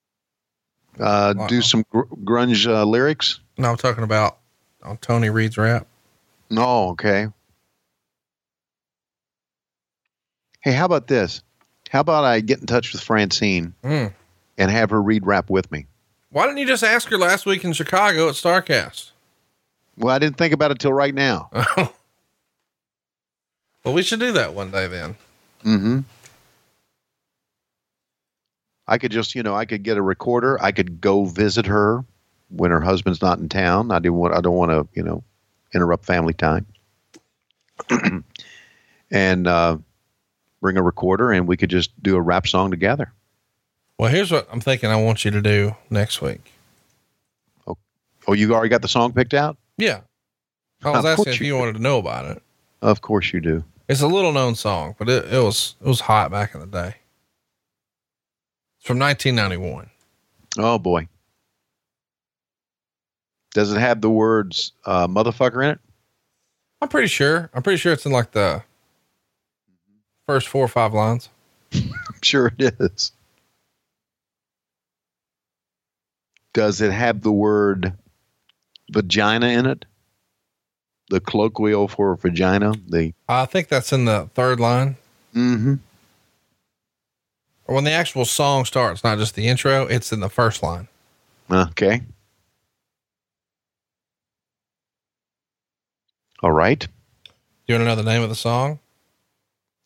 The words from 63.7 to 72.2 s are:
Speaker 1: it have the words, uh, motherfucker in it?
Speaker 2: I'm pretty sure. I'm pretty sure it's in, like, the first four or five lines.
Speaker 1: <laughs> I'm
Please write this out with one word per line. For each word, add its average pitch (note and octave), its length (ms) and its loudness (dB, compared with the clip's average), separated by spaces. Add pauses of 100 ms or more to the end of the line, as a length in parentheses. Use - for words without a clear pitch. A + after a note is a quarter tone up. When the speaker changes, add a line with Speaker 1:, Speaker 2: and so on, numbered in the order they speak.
Speaker 1:
it G#2+ 80 0
have A#2 220 0
the A2 80 2
words, A2 640 0 (120)
uh, F2+ 240 0
motherfucker A#2 560 0
in D3 60 2
it? - 100 -4 (1000)
Speaker 2:
I'm D4 80 -4
pretty B3+ 180 0
sure. D#3 460 0
I'm B2+ 80 -4
pretty F#3+ 160 0
sure E3+ 160 0
it's - 120 -4
in, C#3+ 60 -2
like, A#2+ 200 0
the G2 320 0 (1600)
first C#3 200 0
four C3+ 180 0
or - 20 0
five A2+ 260 0
lines. A2 360 0 (220)
Speaker 1:
<laughs> - 220 -14
I'm - 180 -2 (300)